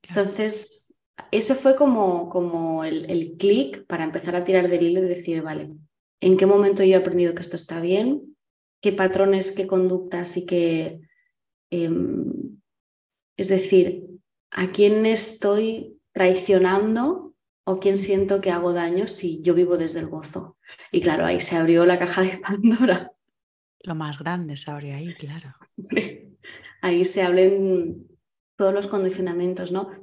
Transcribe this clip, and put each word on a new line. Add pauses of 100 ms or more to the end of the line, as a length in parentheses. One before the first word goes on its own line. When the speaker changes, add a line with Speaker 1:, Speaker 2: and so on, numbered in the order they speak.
Speaker 1:
claro.
Speaker 2:
Entonces, (380)
ese
fue
como,
como
el,
el
clic
para
empezar
a
tirar
del
hilo
y
decir,
"Vale, (500)
¿en
qué
momento
yo
he
aprendido
que
esto
está
bien? (460)
¿Qué
patrones,
qué
conductas
y
qué, (680)
em, (760)
es
decir, (480)
a
quién
estoy (160)
traicionando (300)
o
quién
siento
que
hago
daño
si
yo
vivo
desde
el
gozo?". (340)
Y
claro,
ahí
se
abrió
la
caja
de
Pandora. (720)
Speaker 1:
Lo
más
grande
se
abrió
ahí,
claro. (280)
Speaker 2:
<laughs> (460)
Ahí
se
abren (480)
todos
los
condicionamientos,
¿no? (120)